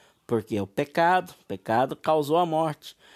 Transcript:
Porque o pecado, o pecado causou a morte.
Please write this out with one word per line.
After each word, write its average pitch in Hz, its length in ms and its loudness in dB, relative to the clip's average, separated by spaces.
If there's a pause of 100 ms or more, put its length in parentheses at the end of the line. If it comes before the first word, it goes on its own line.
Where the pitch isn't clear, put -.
(280)
Porque 110 320 -2
o 98 80 -4
pecado, 175 760 0
o - 40 -20
pecado 120 500 -2
causou 156 400 0
a 175 100 4
morte. 160 520 -4 (180)